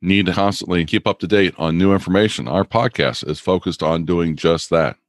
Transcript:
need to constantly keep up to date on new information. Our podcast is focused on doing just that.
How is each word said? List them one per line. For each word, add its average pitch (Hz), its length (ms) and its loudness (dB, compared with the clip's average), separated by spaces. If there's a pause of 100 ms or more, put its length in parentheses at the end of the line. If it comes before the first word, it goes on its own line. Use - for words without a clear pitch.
need 98 260 2
to 92 40 0
constantly 90 540 0
keep 104 200 -2
up 104 140 -2
to 92 80 -6
date 98 300 2
on 82 200 -2
new 98 160 4
information. 98 540 0
Our 85 160 0
podcast 113 640 -2
is 76 140 -6
focused 90 420 -2
on 82 220 0
doing 85 320 0
just 82 320 0
that. 80 260 0 (140)